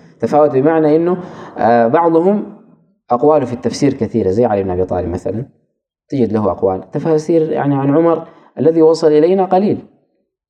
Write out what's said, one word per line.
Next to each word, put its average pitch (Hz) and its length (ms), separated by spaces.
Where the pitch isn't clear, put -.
تفاوت 147 300
بمعنى 151 460
إنه، 175 220
آه، 117 280
بعضهم 170 720
أقواله 139 340
في 110 80
التفسير 120 420
كثيرة، 104 360
زي 113 140
علي 104 180
بن 95 80
أبي 90 140
طالب 90 240
مثلًا، 95 380
تجد 117 240
له 107 180
أقوال، 92 400
تفاسير، 156 640
يعني، 143 220
عن 139 220
عمر 165 320
الذي 160 240
وصل 160 240
إلينا 170 380
قليل. 185 340